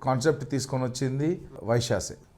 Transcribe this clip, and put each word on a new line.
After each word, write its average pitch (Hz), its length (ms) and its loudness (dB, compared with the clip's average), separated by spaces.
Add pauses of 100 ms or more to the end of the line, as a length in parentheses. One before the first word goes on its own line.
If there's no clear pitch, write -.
కాన్సెప్ట్ 135 460 2
తీసుకొని 131 340 -2
వచ్చింది 135 580 -2 (220)
వైశాసే. 110 500 2 (240)